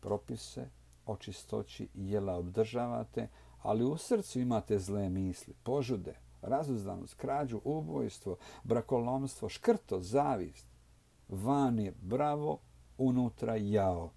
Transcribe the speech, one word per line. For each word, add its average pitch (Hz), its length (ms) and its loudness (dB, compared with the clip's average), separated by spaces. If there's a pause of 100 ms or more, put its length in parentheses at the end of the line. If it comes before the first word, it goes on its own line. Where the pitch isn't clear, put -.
„Propise 117 680 -4 (380)
o 107 100 -4
čistoći - 760 -8
jela 98 400 -2
obdržavate, 113 920 -2 (340)
ali 110 220 2
u 143 120 2
srcu 185 440 0
imate 113 380 2
zle 98 300 0
misli, 92 540 -2
požude, 123 520 0 (280)
razuzdanost, 101 720 -2
krađu, 131 500 -2
ubojstvo, 147 720 -2 (280)
brakolomstvo, 120 840 0
škrto, - 520 2
zavist. 113 680 0 (640)
Van 120 500 2
je 101 140 0 (100)
bravo, 147 560 0 (400)
unutra 123 580 2
jao.” 98 600 2